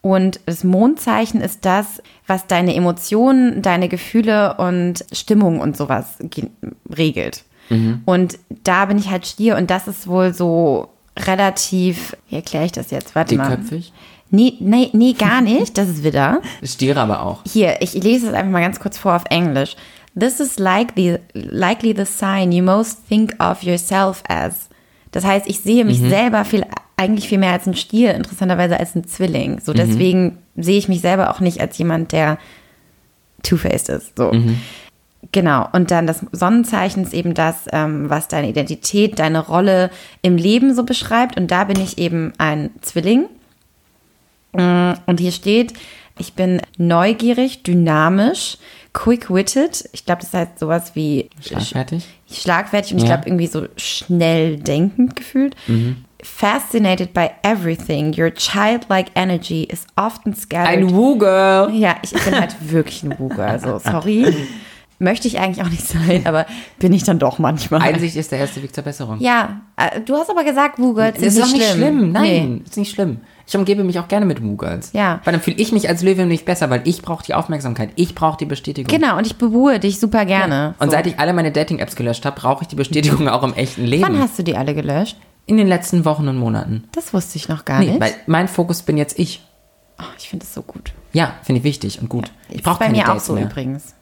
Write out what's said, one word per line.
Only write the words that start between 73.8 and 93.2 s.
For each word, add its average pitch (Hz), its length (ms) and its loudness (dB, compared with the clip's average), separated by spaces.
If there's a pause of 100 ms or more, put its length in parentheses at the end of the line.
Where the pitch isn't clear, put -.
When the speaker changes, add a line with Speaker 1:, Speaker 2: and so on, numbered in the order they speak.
Speaker 2:
mich 180 140 -2
auch 170 100 -8
gerne 208 180 0
mit 151 160 -2
Woo-Girls. 101 500 -6
Speaker 1:
Ja. 196 320 -2
Speaker 2:
Weil - 80 0
dann 170 100 0
fühle 170 140 -2
ich 220 160 0
mich 214 160 2
als 170 140 0
Löwe 190 200 2
nämlich 170 220 0
besser, 170 240 0
weil 127 160 0
ich 165 180 0
brauche 165 220 -8
die - 100 -6
Aufmerksamkeit. 131 600 -4
Ich 175 180 0
brauche 160 220 0
die 160 100 -6
Bestätigung. 139 480 -8
Speaker 1:
Genau, 294 220 2
und 220 100 0
ich 214 120 -8
bebuhe 240 400 4
dich 196 220 -2
super 220 260 2
gerne. 185 280 2
Speaker 2:
Ja. 147 260 -2
Und 143 80 2
Speaker 1:
So. - 80 2
Speaker 2:
seit 156 100 0
ich 170 120 -4
alle 156 140 2
meine 160 200 0
Dating-Apps 156 440 -2
gelöscht 120 300 -4
habe, 139 120 -6
brauche 135 240 0
ich 165 60 -10
die - 80 -10
Bestätigung 143 520 2
<laughs> - 20 2
auch 120 120 0
im 127 120 -2
echten 127 320 -4
Leben. 135 160 2
Speaker 1:
Wann 349 160 2
hast 269 200 0
du 196 40 -4
die 165 140 -2
alle 143 180 -2
gelöscht? 151 420 -2 (320)
Speaker 2:
In 214 100 4
den 202 100 6
letzten 175 360 2
Wochen 151 220 2
und 131 120 -2
Monaten. 113 520 -2
Speaker 1:
Das - 240 -8
wusste 180 220 -4
ich 156 120 -10
noch 156 160 -6
gar 139 140 0
Speaker 2:
Nee, 196 120 2
Speaker 1:
nicht. - 100 0
Speaker 2:
weil 113 100 0 (160)
mein 165 220 2
Fokus 175 340 -2
bin 156 140 0
jetzt 147 200 -2
ich. - 300 -4 (540)
Speaker 1:
Oh, - 20 -14 (160)
ich - 100 -18
finde - 160 -12
es - 80 -18
so - 100 -12
gut. - 280 -14 (220)
Speaker 2:
Ja, 160 220 0 (100)
finde 127 160 0
ich 123 40 -8
wichtig 139 360 -4
und 127 80 -6
gut. 120 180 -4
Speaker 1:
Ja, - 60 -18 (160)
Speaker 2:
Ich - 80 -16
Speaker 1:
ist - 80 -12
Speaker 2:
brauche 170 160 0
Speaker 1:
bei 226 60 2
Speaker 2:
keine 220 120 2
Speaker 1:
mir 208 60 2
auch - 80 2
Speaker 2:
Dates - 140 -4